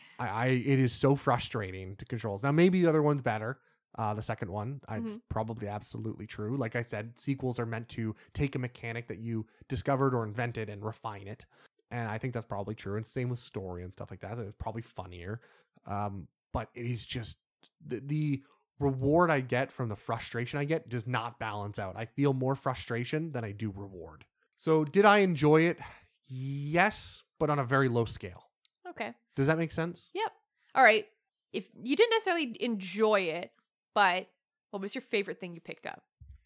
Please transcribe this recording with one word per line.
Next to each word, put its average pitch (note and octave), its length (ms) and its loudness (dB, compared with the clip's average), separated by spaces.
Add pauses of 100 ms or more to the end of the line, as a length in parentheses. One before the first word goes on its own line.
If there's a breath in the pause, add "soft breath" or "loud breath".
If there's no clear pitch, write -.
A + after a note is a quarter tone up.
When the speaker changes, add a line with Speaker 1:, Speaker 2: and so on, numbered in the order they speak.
(180 loud breath)
Speaker 1:
I, A#2+ 100 -2
I, A2 200 2
it C3 320 4
is B2+ 120 4
so C#3 220 6
frustrating G2+ 800 -2
to - 80 -14
controls. G#2+ 380 -6
Now, C#3 100 4
maybe F3+ 300 6
the E3+ 60 6
other D#3 140 4
one's D3 200 4
better. A2+ 380 -2 (380)
Uh, G#2+ 160 0
the G#2+ 80 -4
second G#2+ 280 -6
one, A2 380 -6
I, - 100 -6
it's A3+ 120 -6
Speaker 2:
Mm-hmm. G#3 80 -12 (100)
Speaker 1:
probably A2 400 -4
absolutely G#2+ 580 -8
true. G#2+ 300 -6
Like C3 200 -4
I A#2+ 60 -2
said, A#2 360 -8
sequels C3 420 -4
are A#2 60 -2
meant A2+ 240 -8
to A2 240 -4 (200 soft breath)
take C#3 220 -2
a - 20 -4
mechanic A#2+ 500 -8
that A2+ 100 -10
you A2+ 280 -4 (220 soft breath)
discovered C3+ 460 2
or A#2 100 0
invented A2+ 440 -4
and G#2 160 -10
refine G#2+ 440 -8
it. G#2+ 160 -14 (480 soft breath)
And A#2 160 -4
I G#2+ 100 -4
think B2+ 160 -6
that's A2+ 120 -6
probably G2+ 300 -6
true. G2+ 200 -6
And A2+ 80 -4
same B2 260 -4
with A#2+ 100 -4
story F2+ 420 -8
and F2+ 100 -10
stuff - 200 -12
like F2+ 80 -14
that. G#2 180 -8
It's G#2+ 160 -10
probably A2 280 -8
funnier. F2+ 580 -10 (480 soft breath)
Um, G2+ 400 -6 (240)
but A#2 200 -6
it A#2+ 140 -8
is A#2+ 180 -4
just - 320 -8 (480)
the, A2+ 140 -6
the C#3+ 460 -2 (340 soft breath)
reward C#3+ 500 4
I D3 120 4
get B2+ 320 0
from B2 160 -4
the G#2 80 -4
frustration A#2+ 640 -6
I C#3+ 60 0
get D#3 220 -2
does A#2+ 200 -4
not A#2 320 -4
balance G#2 400 -6
out. F#2+ 160 -6
I A2+ 80 -6
feel C#3 280 2
more C3 220 0
frustration C3 800 -4
than B2 120 -4
I G#2 60 -6
do G#2+ 240 -6
reward. F#2 500 -14 (320)
So D#3+ 280 4
did F#3 200 4
I G#3 140 10
enjoy D#3+ 440 6
it? E3 160 2 (500 loud breath)
Yes, C#3+ 960 -2 (160)
but D3+ 100 2
on D3 80 2
a C#3 60 0
very C3+ 240 4
low A#2 160 2
scale. - 460 -10 (380)
Speaker 2:
Okay. A#3 240 -8 (220)
Speaker 1:
Does C#3 140 2
that D#3+ 100 4
make E3 140 -2
sense? E3+ 420 -6
Speaker 2:
Yep. G#4+ 160 -2 (460)
All C4 80 10
right. A3 220 8 (460)
If - 160 -6 (140)
you B3+ 140 0
didn't A4+ 160 6
necessarily E4+ 500 0
enjoy G#3 600 2
it, E3 280 -4 (440)
but F#3 340 4 (420)
what G3+ 100 -6
was G3 140 -8
your A#3+ 80 -6
favorite G3 380 -2
thing F3 140 -10
you E3 60 -16
picked - 280 -14
up? - 160 -12 (420)